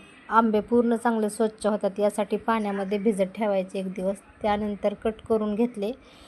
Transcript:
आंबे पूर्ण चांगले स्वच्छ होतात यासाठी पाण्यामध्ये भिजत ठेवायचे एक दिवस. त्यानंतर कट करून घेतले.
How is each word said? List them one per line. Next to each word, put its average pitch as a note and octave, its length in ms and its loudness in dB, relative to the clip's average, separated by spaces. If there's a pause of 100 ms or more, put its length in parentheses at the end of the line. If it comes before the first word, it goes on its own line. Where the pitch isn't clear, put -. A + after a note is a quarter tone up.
(300)
आंबे G#3+ 320 4
पूर्ण A#3 340 2
चांगले A3 340 0
स्वच्छ A3 360 -2
होतात G3+ 340 0
यासाठी G#3 400 0
पाण्यामध्ये G#3 580 -2
भिजत G3 380 0
ठेवायचे G3 440 -2
एक F#3+ 140 -6
दिवस. F#3 240 -4 (240)
त्यानंतर G#3 540 -2
कट G#3+ 260 -4
करून G#3+ 340 0
घेतले. A3+ 360 -2 (360)